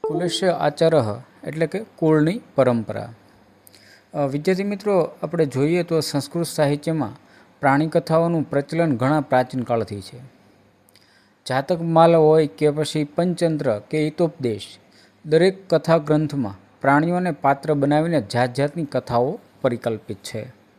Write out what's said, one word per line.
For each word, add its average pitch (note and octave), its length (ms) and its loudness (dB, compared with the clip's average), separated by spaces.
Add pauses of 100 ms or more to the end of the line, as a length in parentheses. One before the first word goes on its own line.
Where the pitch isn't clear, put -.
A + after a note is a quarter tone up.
કુલસ્ય F3+ 480 -2
આચારઃ D3 720 0 (220)
એટલે D#3+ 240 -4
કે G3+ 180 -8 (100)
કુળની D#3 460 2 (140)
પરંપરા. A2+ 580 0 (1000)
અ, D3 120 -2
વિદ્યાર્થી D#3+ 380 -2
મિત્રો G3+ 480 0 (120)
આપણે E3 220 0
જોઈએ D3 380 0
તો E3 160 0
સંસ્કૃત D3+ 460 -4
સાહિત્યમાં D3 680 -2 (480)
પ્રાણી C#3+ 280 2
કથાઓનું E3 600 0
પ્રચલન D3 480 -2
ઘણા C#3 240 0
પ્રાચીન B2+ 420 0
કાળથી G#2+ 380 -4
છે. B2 180 -20 (1300)
જાતકમાલ E3 680 2
હોય D#3 320 6
કે D3 240 0
પછી D3+ 320 -4
પંચતંત્ર D#3+ 760 -2
કે D#3 240 -4
હિતોપદેશ, C#3+ 760 -4 (480)
દરેક F3 440 2
કથા E3 280 2
ગ્રંથમાં D3 840 -2
પ્રાણીઓને E3 500 2
પાત્ર C#3+ 420 0
બનાવીને D3 480 2
જાત A#2+ 320 -2
જાતની C#3+ 320 -4
કથાઓ B2+ 540 -2 (220)
પરિકલ્પિત A2+ 560 -4
છે. - 480 -14 (140)